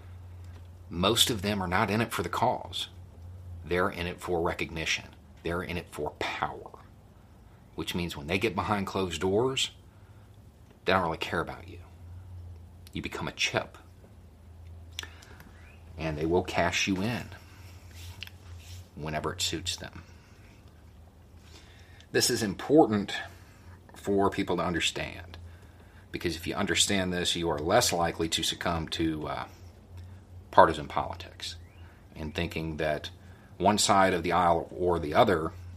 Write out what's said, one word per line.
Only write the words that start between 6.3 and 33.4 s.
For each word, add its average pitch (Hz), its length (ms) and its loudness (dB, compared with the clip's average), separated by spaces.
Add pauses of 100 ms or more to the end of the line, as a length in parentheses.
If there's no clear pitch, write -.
which - 200 -4
means 87 220 -2
when 73 100 -10
they 90 120 2
get 98 160 0
behind 98 320 0
closed 90 340 -2
doors, 117 500 2 (1120)
they 87 80 2
don't 92 100 4
really 80 160 -2
care - 220 -2
about 73 280 -6
you. - 100 -14 (1120)
You 82 100 -6
become - 260 -6
a - 40 -6
chip, - 440 -2 (2250)
and 78 180 -2
they 76 80 -2
will 87 180 4
cash - 460 2
you 95 140 2
in 110 220 -2 (1700)
whenever 78 380 -4
it - 100 -6
suits - 340 -2
them. - 260 -12 (2000)
This 123 200 4
is 117 120 0
important 107 720 4 (800)
for 98 360 4
people 95 260 0
to 85 80 0
understand, - 720 -2 (720)
because 82 260 -2
if 82 100 -8
you 76 80 -2
understand 92 580 2
this, 87 240 0
you 85 140 0
are 76 80 0
less 95 340 4
likely 85 380 0
to 82 120 0
succumb 80 460 -2
to, 78 400 -2
uh, 65 160 -6 (1080)
partisan 78 380 8
politics - 680 -6 (600)
and 78 180 -8
thinking 80 440 -2
that 76 320 0 (480)